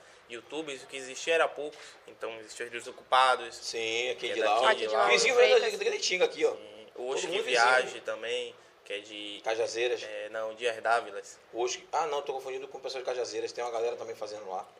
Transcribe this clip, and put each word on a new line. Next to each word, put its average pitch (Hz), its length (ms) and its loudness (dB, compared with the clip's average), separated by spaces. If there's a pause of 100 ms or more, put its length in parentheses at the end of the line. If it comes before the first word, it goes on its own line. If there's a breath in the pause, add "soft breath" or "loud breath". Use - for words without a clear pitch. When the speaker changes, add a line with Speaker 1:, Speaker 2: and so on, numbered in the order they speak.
(300 loud breath)
Speaker 1:
youtubers, 135 540 -10
o - 40 -20
que 135 100 -12
existia 131 380 -2
era 160 120 4
pouco. 147 280 -8 (320 loud breath)
Então, 113 320 -8
existia 110 260 -10
os 117 60 -12
Desocupados, 120 840 2
Speaker 2:
Sim, 117 540 -2
aqui 120 180 -4
Speaker 1:
que 101 40 -2
é - 40 -2
Speaker 2:
de 117 60 -2
lá. 104 140 4
Speaker 1:
daqui 123 100 4
Speaker 3:
Aqui 135 100 6
Speaker 1:
de 113 120 -2
Speaker 3:
de - 60 -2
Speaker 1:
lá. - 60 4
Speaker 3:
Lauro - 140 6
Speaker 2:
Vizinho 254 220 4
mesmo 247 220 8
Speaker 3:
Freitas. 214 220 2
Speaker 2:
da 202 40 -4
Direitinho 180 420 0
aqui, 151 200 0
ó. 131 100 4
Speaker 1:
Sim. 107 400 -18
O 127 140 -6
Oxe 147 120 -2
Speaker 2:
Todo 170 100 -4
Speaker 1:
que 175 60 -2
Speaker 2:
mundo - 80 -2
Speaker 1:
Viaje 127 420 6
Speaker 2:
vizinho. 120 160 -10
Speaker 1:
também, 117 520 -6 (300 soft breath)
que 101 80 -8
é 104 60 -4
de 104 440 -12
Speaker 2:
Cajazeiras? 113 600 0
Speaker 1:
É, 107 260 -8
não, 110 240 -6
de 117 120 -8
Herdávilas. 110 760 0 (120)
Speaker 2:
O 117 120 -4
Oxe 123 160 -2
que, - 120 -20
ah, 151 160 0
não, 143 140 -2
tô 139 120 -6
confundindo 131 340 -8
com - 100 -14
o 123 40 -12
pessoal 131 200 -6
de - 40 -8
Cajazeiras. 113 460 -4
Tem 120 120 -4
uma 120 80 -4
galera 117 240 0
também 113 200 -10
fazendo 104 340 -10
lá. 92 180 -6 (120)